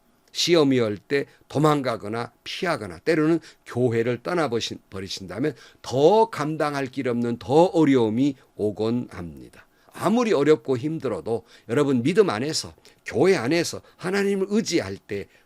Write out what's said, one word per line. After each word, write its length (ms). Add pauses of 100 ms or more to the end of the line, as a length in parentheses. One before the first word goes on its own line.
(300)
시험이 480
올 200
때 280 (220)
도망가거나 840 (120)
피하거나 560
때로는 400 (260)
교회를 560
떠나버신-, 560 (100)
버리신다면 680 (280)
더 480
감당할 560
길 220
없는 300
더 260
어려움이 720 (180)
오곤 560
합니다. 540 (360)
아무리 320
어렵고 440
힘들어도 680 (240)
여러분 360
믿음 260
안에서, 420 (320)
교회 300
안에서 480 (140)
하나님을 540
의지할 460
때 300 (200)